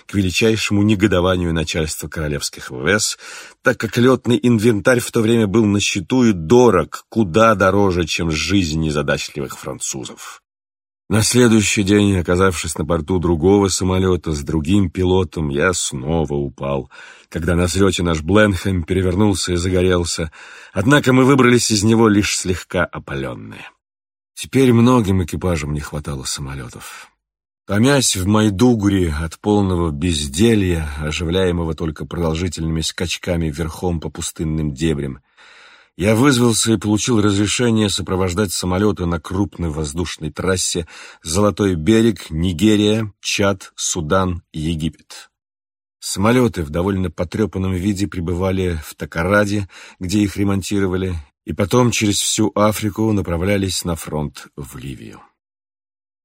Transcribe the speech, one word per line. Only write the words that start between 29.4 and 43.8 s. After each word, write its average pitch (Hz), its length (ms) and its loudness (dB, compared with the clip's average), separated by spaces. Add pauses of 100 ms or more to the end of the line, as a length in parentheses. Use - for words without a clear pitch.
безделья, 82 1000 0 (100)
оживляемого 85 720 -2
только 78 320 -6
продолжительными 82 760 -4
скачками 85 720 -4
верхом 82 480 -4
по 78 100 -8
пустынным 78 640 -6
дебрям, 71 460 -2 (760)
я 107 200 2
вызвался 120 580 2
и 107 40 2
получил 107 440 0
разрешение 104 680 2
сопровождать 95 600 -2
самолеты 90 540 -2
на 85 140 -2
крупной 92 500 -4
воздушной 76 600 -6
трассе 90 560 -4 (340)
Золотой 98 540 0
берег, 107 560 2
Нигерия, 104 920 0
Чад, - 540 -2
Судан, 90 640 -2 (100)